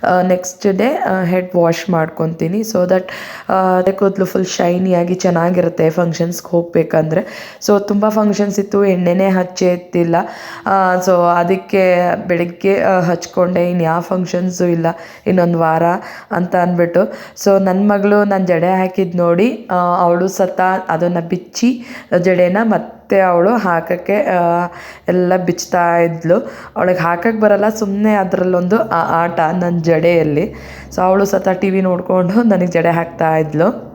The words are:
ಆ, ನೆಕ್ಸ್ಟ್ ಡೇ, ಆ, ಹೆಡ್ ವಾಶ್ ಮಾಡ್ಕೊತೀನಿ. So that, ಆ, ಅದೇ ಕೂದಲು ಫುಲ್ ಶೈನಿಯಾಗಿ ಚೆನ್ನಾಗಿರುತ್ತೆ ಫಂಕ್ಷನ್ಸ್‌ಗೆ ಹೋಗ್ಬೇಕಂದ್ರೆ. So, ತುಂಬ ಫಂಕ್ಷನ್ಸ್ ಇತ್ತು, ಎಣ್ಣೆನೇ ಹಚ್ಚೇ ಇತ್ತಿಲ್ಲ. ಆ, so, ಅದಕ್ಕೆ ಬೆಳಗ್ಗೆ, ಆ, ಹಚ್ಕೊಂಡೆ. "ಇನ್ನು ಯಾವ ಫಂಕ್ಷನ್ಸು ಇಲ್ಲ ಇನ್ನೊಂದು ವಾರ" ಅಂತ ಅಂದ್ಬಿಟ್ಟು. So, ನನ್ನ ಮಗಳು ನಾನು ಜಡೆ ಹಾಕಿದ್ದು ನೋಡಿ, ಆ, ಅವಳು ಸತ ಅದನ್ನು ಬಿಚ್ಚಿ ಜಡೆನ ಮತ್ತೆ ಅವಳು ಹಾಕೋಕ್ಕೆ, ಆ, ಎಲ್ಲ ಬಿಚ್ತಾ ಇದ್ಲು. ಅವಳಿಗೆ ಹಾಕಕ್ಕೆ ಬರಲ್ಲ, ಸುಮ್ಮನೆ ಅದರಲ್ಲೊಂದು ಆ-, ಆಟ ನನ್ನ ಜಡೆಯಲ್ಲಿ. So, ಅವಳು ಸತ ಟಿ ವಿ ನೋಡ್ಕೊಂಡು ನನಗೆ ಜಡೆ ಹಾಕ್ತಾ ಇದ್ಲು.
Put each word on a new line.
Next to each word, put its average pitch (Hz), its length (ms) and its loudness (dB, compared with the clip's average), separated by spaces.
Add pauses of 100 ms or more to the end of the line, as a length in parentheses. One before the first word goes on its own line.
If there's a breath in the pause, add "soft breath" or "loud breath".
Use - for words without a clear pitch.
ಆ, 180 180 2
ನೆಕ್ಸ್ಟ್ 185 560 -2
ಡೇ, 240 180 0
ಆ, 190 280 -2
ಹೆಡ್ 180 320 -2
ವಾಶ್ 170 340 0
ಮಾಡ್ಕೊತೀನಿ. 165 680 -2
So 214 280 -4
that, 185 160 2 (460 loud breath)
ಆ, - 40 2
ಅದೇ 185 380 2
ಕೂದಲು 196 340 0
ಫುಲ್ 185 200 -2
ಶೈನಿಯಾಗಿ 180 680 0
ಚೆನ್ನಾಗಿರುತ್ತೆ 175 760 0
ಫಂಕ್ಷನ್ಸ್‌ಗೆ 170 600 -4
ಹೋಗ್ಬೇಕಂದ್ರೆ. 165 760 0 (360 loud breath)
So, 202 260 2
ತುಂಬ 208 220 2
ಫಂಕ್ಷನ್ಸ್ 208 500 0
ಇತ್ತು, 202 260 0
ಎಣ್ಣೆನೇ 180 440 2
ಹಚ್ಚೇ 185 440 0
ಇತ್ತಿಲ್ಲ. 170 420 -2 (500 loud breath)
ಆ, 190 300 2
so, 185 160 0 (260)
ಅದಕ್ಕೆ 185 600 2 (300)
ಬೆಳಗ್ಗೆ, 175 540 0
ಆ, 190 180 2
ಹಚ್ಕೊಂಡೆ. 175 720 -2
"ಇನ್ನು 175 140 -2
ಯಾವ 165 180 0
ಫಂಕ್ಷನ್ಸು 180 640 -4
ಇಲ್ಲ 165 220 0 (400 loud breath)
ಇನ್ನೊಂದು 175 320 2
ವಾರ" 160 240 2 (480 loud breath)
ಅಂತ 180 240 -4
ಅಂದ್ಬಿಟ್ಟು. 175 440 2 (360 loud breath)
So, 196 280 2
ನನ್ನ 190 280 2
ಮಗಳು 208 320 2
ನಾನು 190 240 0
ಜಡೆ 175 280 2
ಹಾಕಿದ್ದು 185 420 -2
ನೋಡಿ, 175 540 0
ಆ, 180 300 0
ಅವಳು 175 260 2
ಸತ 190 340 -2 (280)
ಅದನ್ನು 170 400 -2
ಬಿಚ್ಚಿ 240 540 -4 (360 loud breath)
ಜಡೆನ 180 420 2
ಮತ್ತೆ 214 580 0
ಅವಳು 185 340 4
ಹಾಕೋಕ್ಕೆ, 190 720 -2
ಆ, 175 420 0 (400 loud breath)
ಎಲ್ಲ 180 300 2
ಬಿಚ್ತಾ 175 600 0
ಇದ್ಲು. 170 540 0 (240 loud breath)
ಅವಳಿಗೆ 180 240 0
ಹಾಕಕ್ಕೆ 175 400 -2
ಬರಲ್ಲ, 208 300 4
ಸುಮ್ಮನೆ 214 440 0
ಅದರಲ್ಲೊಂದು 185 640 0
ಆ-, 220 120 -2
ಆಟ 170 480 0
ನನ್ನ 175 420 0
ಜಡೆಯಲ್ಲಿ. 160 720 2 (420 loud breath)
So, 180 60 -2
ಅವಳು 190 240 2
ಸತ 196 240 0
ಟಿ 185 200 0
ವಿ 190 120 0
ನೋಡ್ಕೊಂಡು 185 640 0
ನನಗೆ 185 240 2
ಜಡೆ 170 220 2
ಹಾಕ್ತಾ 165 480 0
ಇದ್ಲು. 156 580 -2